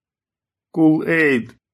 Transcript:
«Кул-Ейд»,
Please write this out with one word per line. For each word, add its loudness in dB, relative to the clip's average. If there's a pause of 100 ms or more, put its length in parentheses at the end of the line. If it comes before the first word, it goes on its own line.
(720)
«Кул-Ейд», 0 (180)